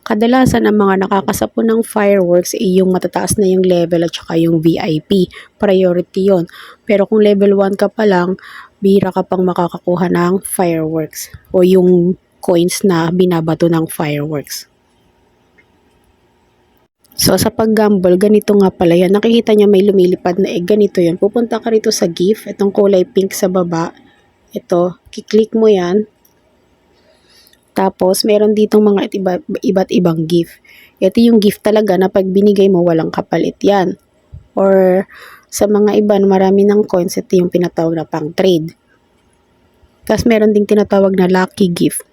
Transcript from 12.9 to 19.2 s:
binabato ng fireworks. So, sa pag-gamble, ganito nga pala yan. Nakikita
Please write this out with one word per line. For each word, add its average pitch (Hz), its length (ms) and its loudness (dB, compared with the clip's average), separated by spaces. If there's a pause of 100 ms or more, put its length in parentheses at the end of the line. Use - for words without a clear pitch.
binabato 170 560 0
ng 165 160 -2
fireworks. 147 800 -8 (2500)
So, - 160 0
sa 202 160 -2
pag-gamble, 208 640 0
ganito 208 400 2
nga 190 160 2
pala 170 240 0
yan. 180 160 2
Nakikita 226 400 0